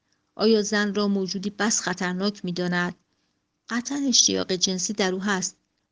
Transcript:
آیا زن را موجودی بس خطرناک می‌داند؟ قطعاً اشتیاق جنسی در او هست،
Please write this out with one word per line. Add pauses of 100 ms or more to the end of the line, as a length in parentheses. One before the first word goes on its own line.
(340)
آیا
زن
را
موجودی
بس
خطرناک
می‌داند؟ (760)
قطعاً
اشتیاق
جنسی
در
او
هست، (360)